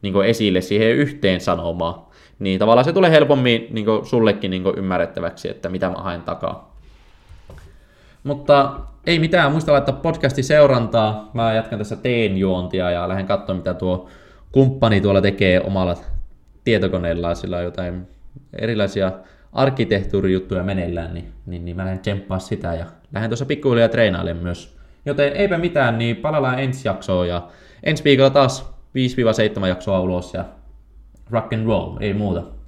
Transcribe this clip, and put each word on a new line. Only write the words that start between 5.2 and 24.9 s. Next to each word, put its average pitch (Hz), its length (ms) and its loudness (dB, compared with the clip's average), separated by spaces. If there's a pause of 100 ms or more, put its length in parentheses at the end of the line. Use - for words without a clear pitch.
että 92 200 -8
mitä 92 200 -2
mä 90 60 -6
haen 87 260 -8
takaa. - 540 -10 (1500)
Mutta 139 480 2 (360)
ei 170 120 2
mitään, 160 320 2
muista 156 200 0
laittaa 139 240 2
podcasti 143 480 -2
seurantaa. 117 920 4
Mä 117 200 0
jatkan 113 260 -2
tässä 107 160 -6
teen 113 420 0
juontia 92 540 0
ja 87 180 -2
lähden 95 160 -4
katsomaan, 98 320 -2
mitä 90 160 -4
tuo 92 340 -4 (440)
kumppani 123 500 4
tuolla 98 200 4
tekee 95 400 4
omalla 92 340 -2 (680)
tietokoneellaan. 87 720 0
Sillä 90 220 -8
on 87 60 -4
jotain 90 440 -8 (500)
erilaisia 104 540 -2 (420)
arkkitehtuurijuttuja 95 1120 0
meneillään, 87 500 -4
niin, 85 180 -12 (140)
niin, 87 200 -10
niin 85 120 -10
mä 95 60 -6
lähden 92 160 -6
tsemppaa 98 400 -4
sitä 87 340 -6
ja 82 120 -6 (280)
lähden 110 160 -4
tuossa 120 160 -4
pikkuhiljaa 120 440 2
treenailemaan 90 540 0
myös. - 360 -8 (260)